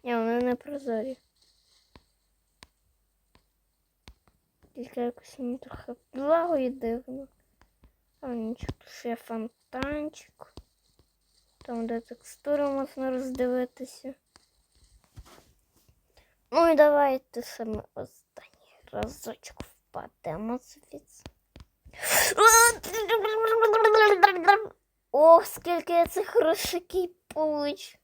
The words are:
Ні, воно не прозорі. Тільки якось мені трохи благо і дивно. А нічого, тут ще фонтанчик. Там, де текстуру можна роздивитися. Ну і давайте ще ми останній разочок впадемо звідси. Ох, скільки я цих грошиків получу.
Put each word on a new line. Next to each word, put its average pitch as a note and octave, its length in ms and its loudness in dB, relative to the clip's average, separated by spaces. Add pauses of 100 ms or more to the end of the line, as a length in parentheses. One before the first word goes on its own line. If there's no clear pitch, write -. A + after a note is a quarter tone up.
Ні, A#3+ 120 -4
воно A#3 260 -2
не B3 140 -2
прозорі. C4 600 -8 (3500)
Тільки C4 260 -10
якось - 380 -8
мені B3 180 -8
трохи - 380 -16 (180)
благо D#4+ 440 0
і B3+ 120 -2
дивно. C4 580 -8 (920)
А C#4+ 60 -12
нічого, A#3 500 -8
тут - 120 -20
ще - 260 -8
фонтанчик. C4 1400 -12 (1040)
Там, A#3 300 -10
де A#3 120 -6
текстуру C#4+ 680 -6
можна C4+ 420 -6
роздивитися. B3+ 1000 -6 (2500)
Ну E4 180 4
і D#4+ 60 4
давайте C#4+ 680 4
ще - 240 -12
ми G#3+ 180 -8 (100)
останній - 840 -20 (120)
разочок - 680 -12
впадемо - 1000 -12
звідси. - 640 -20 (4000)
Ох, E4 340 8
скільки F4 480 -6
я E4+ 140 4
цих - 280 -6
грошиків F4 800 -2 (120)
получу. D4 760 -6